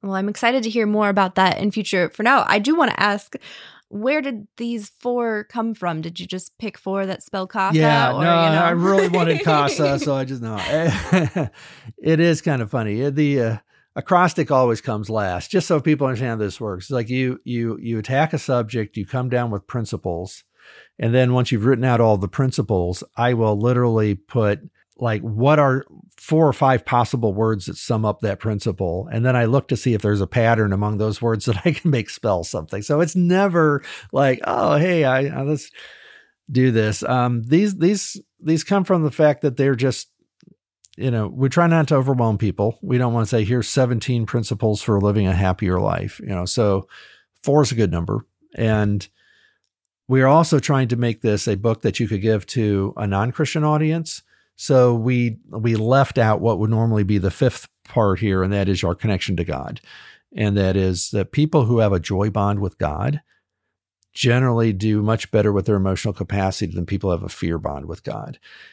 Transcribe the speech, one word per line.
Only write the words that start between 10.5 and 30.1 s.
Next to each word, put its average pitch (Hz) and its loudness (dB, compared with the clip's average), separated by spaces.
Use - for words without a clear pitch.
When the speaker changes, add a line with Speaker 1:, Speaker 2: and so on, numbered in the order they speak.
Speaker 2:
<laughs> 147 -2
It 160 2
is 170 2
kind 135 -2
of 104 -6
funny. 117 -2
The, 143 0
uh, 113 0
acrostic 175 0
always 127 2
comes 107 -6
last, 98 -4
just 185 0
so 156 0
people 143 0
understand 117 -4
how 107 0
this 98 -6
works. 95 -8
It's - -16
like 120 -4
you, 127 -2
you, 117 -4
you 113 -6
attack 135 -2
a 156 -4
subject, 117 -4
you 101 -6
come 127 -4
down 120 -2
with 101 -6
principles, 92 -8
and 117 0
then 123 4
once 123 0
you've 107 0
written 127 2
out 120 2
all 110 6
the 95 -4
principles, 98 -2
I 123 0
will 110 2
literally 113 2
put, 104 -2
like, 110 -4
what 117 2
are 135 2
four 156 2
or 135 4
five 131 2
possible 117 0
words 110 -2
that 87 -10
sum 110 -2
up 104 -2
that 101 -4
principle? 101 -4
And 113 -2
then 127 2
I 120 2
look 127 0
to 123 -2
see 120 0
if 104 -2
there's 104 0